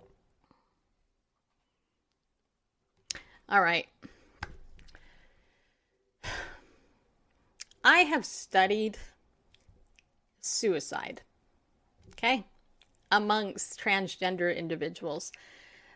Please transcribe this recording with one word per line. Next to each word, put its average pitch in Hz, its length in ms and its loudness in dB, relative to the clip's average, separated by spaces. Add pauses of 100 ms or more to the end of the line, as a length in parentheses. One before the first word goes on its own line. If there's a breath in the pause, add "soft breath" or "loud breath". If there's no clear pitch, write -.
(3500 loud breath)
All 202 120 6
right. 170 260 2 (4000 loud breath)
I 302 160 8
have 302 260 2
studied 208 720 2 (1400)
suicide, - 800 -4 (920)
okay, 233 320 0 (680)
amongst 208 680 0
transgender 185 760 0
individuals. 165 760 -6 (640 soft breath)